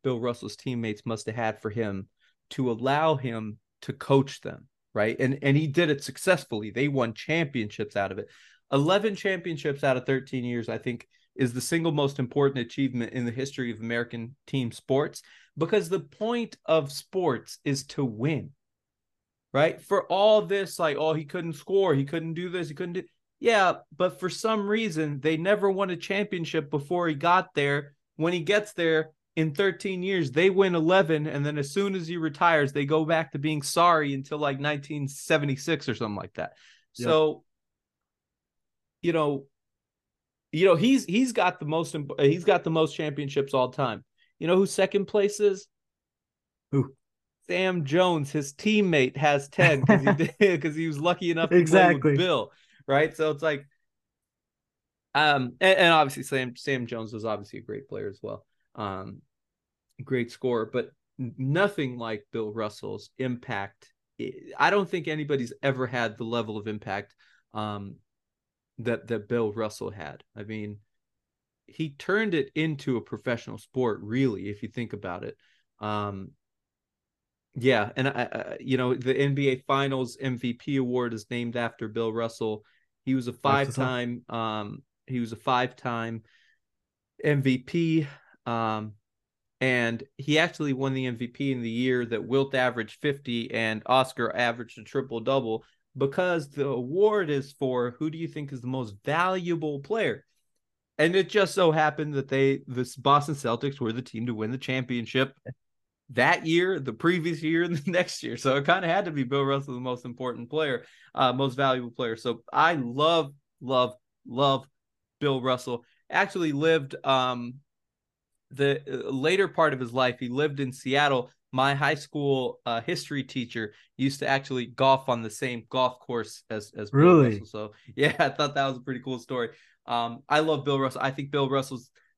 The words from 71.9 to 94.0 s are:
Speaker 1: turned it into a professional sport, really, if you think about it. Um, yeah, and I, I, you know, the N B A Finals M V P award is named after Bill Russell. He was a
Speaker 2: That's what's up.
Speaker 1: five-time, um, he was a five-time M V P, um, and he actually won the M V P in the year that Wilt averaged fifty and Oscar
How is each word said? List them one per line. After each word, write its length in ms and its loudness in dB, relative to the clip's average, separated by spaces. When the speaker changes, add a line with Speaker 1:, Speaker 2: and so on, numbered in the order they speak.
Speaker 1:
turned 420 -2
it 220 0
into 420 -2
a 40 -4
professional 580 -6
sport, 420 -2
really, 480 -2
if 140 -10
you 40 -8
think 260 -10
about 300 -8
it. 140 -12
Um, 520 -6
yeah, 420 2
and 120 0
I, 260 -2
I, 260 -8
you 180 -2
know, 180 2
the 200 0
N 200 2
B 140 2
A 80 0
Finals 520 0
M 200 -4
V 140 -2
P 240 -4
award 360 0
is 160 -10
named 260 -4
after 320 -4
Bill 240 -2
Russell. 520 -4
He 80 0
was 140 0
a 40 -6
Speaker 2:
That's 120 -12
what's 340 2
up. 60 0
Speaker 1:
five-time, 440 -4
um, 540 -6
he 140 -4
was 140 -4
a 40 -10
five-time 840 -4
M 200 4
V 160 4
P, 480 0
um, 460 -4
and 420 0
he 220 2
actually 340 0
won 220 -2
the 100 -2
M 120 -4
V 100 -6
P 240 -4
in 100 -4
the 80 -4
year 380 0
that 180 -4
Wilt 300 0
averaged 460 -2
fifty 520 -4
and 320 -2
Oscar 500 2